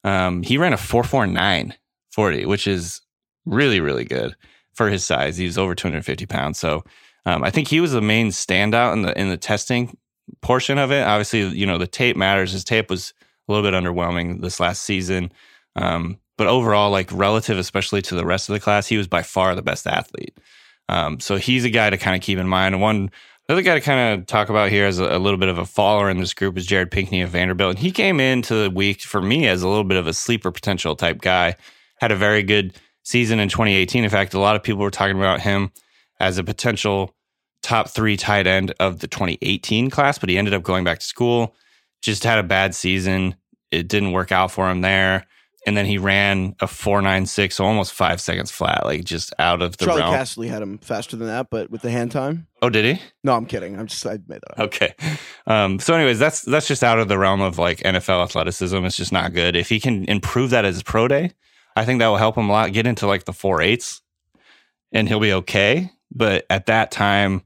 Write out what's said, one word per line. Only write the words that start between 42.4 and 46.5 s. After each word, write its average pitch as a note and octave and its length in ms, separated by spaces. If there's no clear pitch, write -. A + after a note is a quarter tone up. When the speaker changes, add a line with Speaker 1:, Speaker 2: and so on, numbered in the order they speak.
Speaker 1:
bad F#2+ 320
season. F#2 600
It E2+ 160
didn't G2+ 260
work F2+ 200
out F#2 180
for F#2 200
him F#2 100
there. F#2+ 460
And G#2 120
then G2+ 100
he G2+ 100
ran G2 600